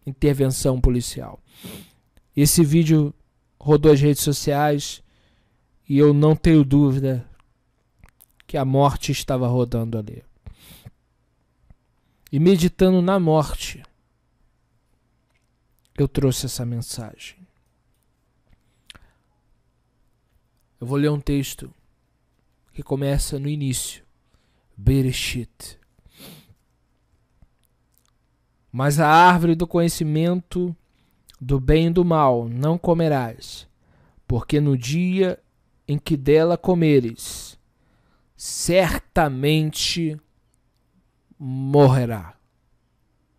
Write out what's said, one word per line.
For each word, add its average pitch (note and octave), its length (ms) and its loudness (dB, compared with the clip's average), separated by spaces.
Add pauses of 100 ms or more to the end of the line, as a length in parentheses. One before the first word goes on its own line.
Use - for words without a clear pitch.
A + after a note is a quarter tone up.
intervenção C3+ 720 0
policial. - 640 -2 (960)
Esse D3+ 260 4
vídeo D#3 480 2 (480)
rodou D3+ 320 4
as C#3+ 80 6
redes D3 220 2
sociais D3 800 -2 (880)
e C#3 80 2
eu D3 160 6
não D3+ 220 2
tenho D#3 280 4
dúvida C3+ 640 0 (1160)
que - 100 -10
a D3 80 -2
morte C3+ 480 0
estava C3 360 -4
rodando A#2+ 500 -2
ali. A2+ 260 -12 (2000)
E C#3 80 -2
meditando F3+ 640 2
na F#3+ 180 0
morte, D#3 600 -2 (2250)
eu C#3 100 0
trouxe C3+ 380 -2
essa B2 180 -10
mensagem. A#2 720 -12 (3500)
Eu A#2+ 60 -14
vou C#3 140 -4
ler D3 100 0
um D3 100 -2
texto C#3 540 -6 (1000)
que - 80 -14
começa C#3 560 -4
no C#3 100 -8
início. C#3+ 560 -6 (720)
Bereshit. B2+ 1040 -2 (3000)
"Mas C#3+ 280 -2
a D#3 80 4
árvore E3+ 460 6
do E3+ 140 -4
conhecimento E3+ 1080 -2 (640)
do C3+ 200 -2
bem D3+ 260 2
e E3+ 60 2
do F3 120 2
mal C3+ 460 0
não C#3 260 -2
comerás, D#3 920 -4 (600)
porque C3 320 -2
no D3 160 0
dia F3+ 640 -2 (480)
em D3 120 -4
que D#3+ 180 -4
dela D#3 400 2
comeres, D3 1000 -2 (760)
certamente D#3 1800 -2 (1160)
morrerá." C3 1000 0 (1040)